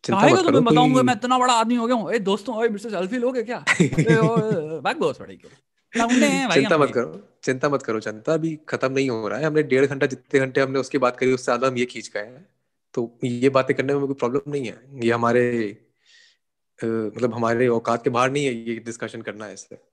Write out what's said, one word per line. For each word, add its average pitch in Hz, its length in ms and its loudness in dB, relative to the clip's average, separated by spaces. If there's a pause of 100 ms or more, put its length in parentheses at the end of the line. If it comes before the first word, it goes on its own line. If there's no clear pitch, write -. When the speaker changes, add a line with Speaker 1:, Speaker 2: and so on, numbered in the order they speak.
Speaker 1:
चिंता 196 180 2
Speaker 2:
काहे 269 120 8
Speaker 1:
मत - 60 6
Speaker 2:
को 359 40 2
Speaker 1:
करो, - 160 4
Speaker 2:
तुम्हें 233 140 4
बताऊंगा 254 200 6
Speaker 1:
कोई 254 100 4
Speaker 2:
मैं 247 100 4
इतना 247 260 0
बड़ा 247 140 4
आदमी 226 220 2
हो 233 120 0
गया 254 80 2
हूँ, 185 160 -4
"ए 226 80 0
दोस्तों, 208 360 -2
ओए, 233 140 0
मुझसे 214 200 -6
सेल्फी 190 280 -4
लोगे 247 260 -2
क्या?" 208 280 -8
Speaker 1:
<laughs> - 100 0
Speaker 2:
ए, 156 360 4
ओ, 220 100 4
ओ, 202 540 -2
भाग 208 160 -2
भोसड़ी 107 400 -4
के। - 360 -20 (260)
लौंडे 240 260 4
हैं 269 240 0
भाई 170 120 4
Speaker 1:
चिंता 185 140 2
Speaker 2:
हम 151 60 2
Speaker 1:
मत 135 60 4
Speaker 2:
भी। 110 60 -6
Speaker 1:
करो, 101 360 -6 (140)
चिंता 131 260 -2
मत 139 120 0
करो 110 180 -4
जनता, 107 340 -6
अभी 160 260 -4 (100)
खत्म 131 220 -2
नहीं 135 180 0
हो 110 180 -4
रहा 104 120 -4
है। 156 60 -4
हमने 151 180 2
डेढ़ 131 220 4
घंटा, 139 200 -2
जितने 131 340 -2
घंटे 131 220 0
हमने 135 180 0
उसकी 127 180 -4
बात 123 200 2
करी, 127 140 2
उससे 127 140 -2
ज्यादा 123 220 0
हम 127 100 0
ये 123 80 0
खींच 113 280 -14
गए 104 60 -4
हैं, 127 300 -16 (440)
तो 117 300 -6
ये 123 260 0
बातें 131 280 0
करने 139 180 -2
में 139 100 -2
कोई 135 100 -4
प्रॉब्लम 135 360 -4
नहीं 143 160 -6
है। - 140 -12 (120)
ये 117 180 -2
हमारे, 117 600 0 (1120)
अ, - 20 -6
मतलब 113 480 -4
हमारे 117 340 0
औकात 117 360 -2
के 143 60 0
बाहर 127 220 0
नहीं 143 140 -2
है 131 80 -2 (160)
ये 113 60 -4
डिस्कशन 113 460 -12
करना 107 240 -12
है 98 80 -16
इससे। - 240 -20 (160)